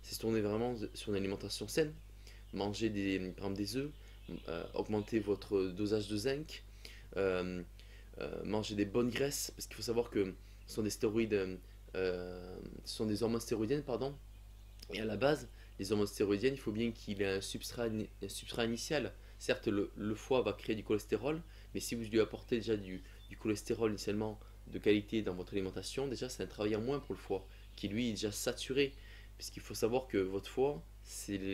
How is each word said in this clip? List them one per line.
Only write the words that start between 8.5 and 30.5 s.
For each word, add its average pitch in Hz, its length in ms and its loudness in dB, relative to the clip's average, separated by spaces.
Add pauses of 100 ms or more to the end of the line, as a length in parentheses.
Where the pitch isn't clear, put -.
des 101 100 6
bonnes 120 260 4
graisses, 135 460 0
parce - 100 -8
qu'il - 100 -12
faut 110 60 -8
savoir 117 280 2
que 95 240 4 (320)
ce - 80 -12
sont 117 80 2
des 104 80 4
stéroïdes, 110 440 4
euh, 95 220 2 (380)
euh, 90 600 0 (280)
ce - 120 -6
sont 113 100 2
des 107 160 2
hormones 117 180 4
stéroïdiennes, 113 420 2
pardon. 131 340 0 (760)
Et 95 80 -2
à 110 40 0
la 107 120 0
base, 131 320 4 (300)
les 98 140 0
hormones 104 140 6
stéroïdiennes, 104 480 4
il 131 60 -6
faut 113 120 -2
bien 113 180 2
qu'il 101 320 -2
ait 98 140 4
un 98 40 0
substrat - 480 -2
ini-, 107 200 -2 (140)
un 98 60 -4
substrat - 360 -2
initial. 117 480 0 (260)
Certes, - 300 2
le, 101 280 4
le 107 180 0
foie 127 280 4
va 101 100 2
créer 110 240 -2
du 101 80 -4
cholestérol, 110 560 0 (340)
mais 98 60 -2
si - 140 -4
vous 117 100 -2
lui 110 160 4
apportez 107 360 2
déjà 110 200 2
du, 92 260 -4 (280)
du - 60 -14
cholestérol 113 540 2
initialement 104 480 0 (280)
de - 120 -6
qualité 104 440 4
dans 95 120 0
votre 90 180 -6
alimentation, 95 540 -2
déjà 127 220 -2
c'est - 140 -4
un 92 40 -2
travail 107 300 2
en 104 40 2
moins 135 200 0
pour - 140 -4
le - 60 -8
foie, - 260 -2 (300)
qui 101 120 -2
lui 117 200 2
est 110 40 2
déjà 104 200 -2
saturé, 135 600 0 (460)
puisqu'il - 240 -10
faut - 120 -8
savoir 120 320 4
que 104 120 2
votre 95 320 2